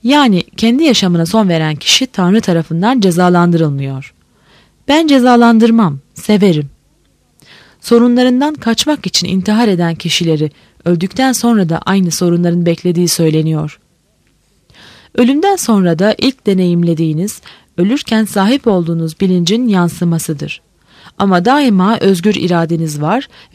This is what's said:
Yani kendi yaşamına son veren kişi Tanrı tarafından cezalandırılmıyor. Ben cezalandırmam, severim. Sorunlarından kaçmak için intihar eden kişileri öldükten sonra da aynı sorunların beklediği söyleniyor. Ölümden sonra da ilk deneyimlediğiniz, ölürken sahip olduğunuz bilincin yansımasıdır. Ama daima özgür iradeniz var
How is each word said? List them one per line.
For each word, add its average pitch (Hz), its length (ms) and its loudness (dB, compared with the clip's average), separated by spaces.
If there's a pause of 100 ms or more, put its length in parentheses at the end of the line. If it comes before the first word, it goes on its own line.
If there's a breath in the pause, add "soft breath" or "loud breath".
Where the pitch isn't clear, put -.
Yani 240 400 2 (140)
kendi 240 260 0
yaşamına 180 420 2
son 208 240 0
veren 160 260 -2
kişi - 320 -2
Tanrı 190 340 0
tarafından 175 580 -2
cezalandırılmıyor. 170 1120 0 (720 soft breath)
Ben 311 200 2
cezalandırmam, 233 920 4 (140)
severim. 175 560 0 (1120 soft breath)
Sorunlarından 247 720 2
kaçmak 262 540 -4
için 180 200 -4
intihar 208 400 0
eden 170 280 0
kişileri 156 560 -2 (340 soft breath)
öldükten 190 460 0
sonra 226 380 0
da 160 160 -2
aynı 185 260 0
sorunların 175 540 0
beklediği 175 420 0
söyleniyor. 156 720 -2 (1400 loud breath)
Ölümden 294 400 2
sonra 185 440 0
da 208 180 0
ilk - 300 -4
deneyimlediğiniz, 170 960 -2 (360 loud breath)
ölürken 220 480 -2
sahip 208 420 0
olduğunuz 165 520 -2
bilincin 185 480 0
yansımasıdır. 170 960 -2 (560 soft breath)
Ama 185 280 2
daima 226 540 2
özgür 196 360 0
iradeniz 165 640 -2
var 202 260 -2 (280 loud breath)